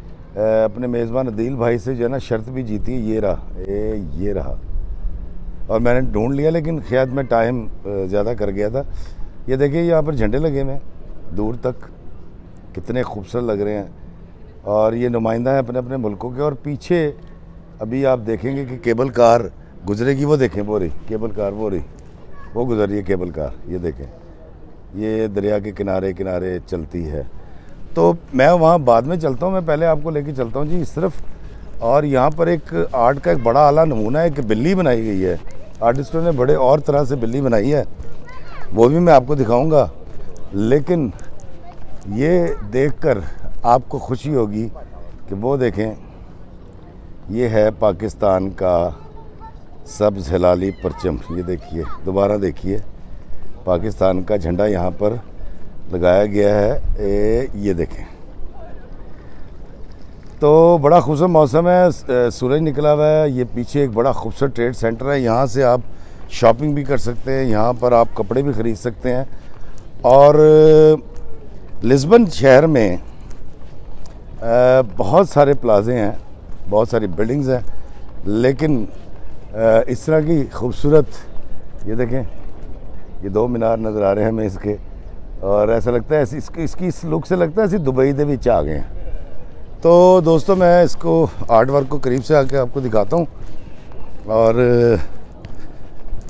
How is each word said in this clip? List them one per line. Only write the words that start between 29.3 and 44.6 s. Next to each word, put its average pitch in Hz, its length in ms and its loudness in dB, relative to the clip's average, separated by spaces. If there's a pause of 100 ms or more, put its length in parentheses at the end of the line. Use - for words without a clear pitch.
हूँ, 190 80 -2
मैं 185 120 -2
पहले 156 200 0
आपको 156 240 0
लेके 147 240 -4
चलता 123 260 -4
हूँ 147 80 0
जी 170 140 2
इस - 140 -4
तरफ। 175 180 -2 (680)
और 139 240 2
यहाँ 139 260 2
पर 165 180 0
एक 170 460 -2
आर्ट 131 240 2
का 170 120 0
एक 143 120 0
बड़ा 131 240 4
आला 151 180 4
नमूना 123 340 0
है, 170 80 2
एक 143 120 -2
बिल्ली 120 360 0
बनाई 135 260 2
गई 104 200 -2
है, 90 180 0 (440)
आर्टिस्टों 135 380 0
ने 170 100 2
बड़े 135 240 4
और 135 240 4
तरह 147 260 0
से 131 100 -2
बिल्ली 120 260 -2
बनाई 113 280 2
है, 143 160 0 (880)
वो 110 140 6
भी 151 120 2
मैं 170 140 6
आपको 135 220 4
दिखाऊँगा। 131 560 2 (600)
लेकिन 135 600 0 (960)
ये 165 460 0 (160)
देखकर 131 520 0 (420)
आपको 123 340 2
खुशी 127 300 -6
होगी 110 360 0 (640)